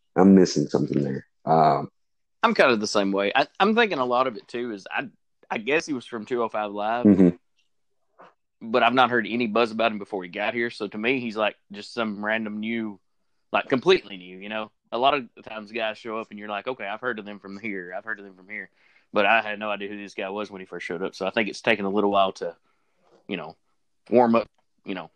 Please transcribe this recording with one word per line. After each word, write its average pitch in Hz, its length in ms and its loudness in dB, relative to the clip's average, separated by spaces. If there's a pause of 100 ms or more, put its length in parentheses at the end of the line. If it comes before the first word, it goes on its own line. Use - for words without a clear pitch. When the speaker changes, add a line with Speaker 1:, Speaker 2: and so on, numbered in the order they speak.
(160)
Speaker 1:
I'm 95 180 10
missing 85 340 6
something 71 340 0
there. 67 240 -4 (180)
Um, 78 440 4 (540)
Speaker 2:
I'm 220 120 4
kind 156 160 6
of 117 100 4
the 107 60 -4
same 101 240 0
way. 98 240 0
I, 139 120 2 (120)
I'm 208 160 4
thinking 214 240 2
a 131 60 0
lot 123 240 2
of 113 80 -8
it - 100 -18
too 120 260 -6
is 98 180 -10
I, 120 180 -6 (420)
I - 80 -4
guess 151 280 0
he 160 60 -6
was 123 140 -8
from 113 180 -10
two 117 180 -2
oh 113 60 -2
five 107 240 -6
Live, 107 340 0
Speaker 1:
Mm-hmm. 95 220 8 (1400)
Speaker 2:
but 120 120 4
I've 117 120 6
not 127 160 6
heard 117 180 2
any 120 180 0
buzz 113 240 2
about 113 220 0
him 104 60 -6
before 101 240 -6
he 90 80 -10
got 104 240 -4
here. 120 160 -4
So 107 180 -8
to 104 100 -10
me, 120 220 0
he's, 113 160 -6
like, 107 200 -2 (160)
just 101 220 -14
some 107 300 -4
random 107 360 -4
new, 110 380 -6 (540)
like, - 160 -2
completely 131 480 0
new, 92 220 -18
you 98 100 -16
know? 107 220 -8 (220)
A 113 60 -2
lot 139 160 4
of 131 200 -4
the - 80 -20
times 110 300 -14
guys 110 260 -6
show 110 200 -8
up 110 120 -10
and 104 80 -16
you're 104 100 -14
like, 101 200 -8
"Okay, 120 180 -8
I've 107 140 -10
heard 120 180 -6
of 104 60 -12
them 104 160 -16
from 98 180 -14
here. 98 380 -10
I've 101 80 -12
heard 110 160 -10
of 101 40 -16
them 95 120 -20
from 92 120 -20
here." 101 220 -14 (420)
But 104 140 2
I 110 160 4
had 104 160 -6
no 107 100 -6
idea 101 200 -6
who 104 80 -12
this 101 180 -14
guy 101 160 -6
was 104 180 -6
when 98 120 -14
he 95 60 -14
first 87 200 -12
showed 87 160 -6
up. - 140 -6
So 95 100 -6
I 95 40 -4
think 110 180 0
it's - 120 -10
taken 104 240 0
a 98 60 -2
little 101 200 0
while 98 240 2
to, 85 200 -8 (720)
you 98 100 -6
know, 82 200 -12 (540)
warm 117 260 6
up, 107 120 0 (360)
you 98 100 -10
know. 85 220 -12